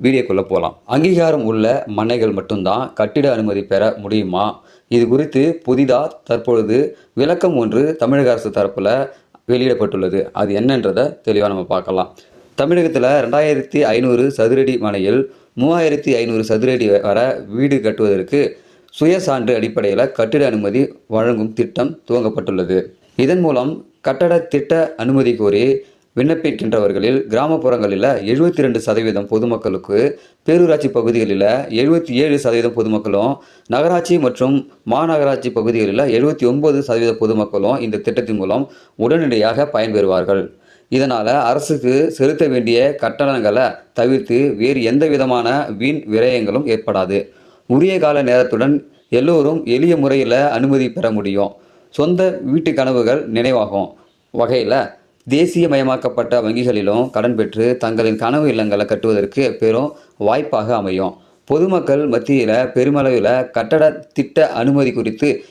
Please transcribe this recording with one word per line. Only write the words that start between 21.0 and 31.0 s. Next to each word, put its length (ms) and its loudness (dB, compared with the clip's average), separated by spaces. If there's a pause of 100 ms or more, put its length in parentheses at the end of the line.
வழங்கும் 460 -2
திட்டம் 540 -4
துவங்கப்பட்டுள்ளது. 760 -2 (320)
இதன் 240 2
மூலம் 460 -2 (160)
கட்டட 380 0
திட்ட 580 -2
அனுமதி 380 2
கோரி 480 2 (320)
விண்ணப்பிக்கின்றவர்களில் 1080 0
கிராமப்புறங்களில் 760 0
எழுபத்தி 600 0
ரெண்டு 180 0
சதவீதம் 480 -2
பொதுமக்களுக்கு, 920 -2 (260)
பேரூராட்சி 420 4
பகுதிகளில் 540 0 (400)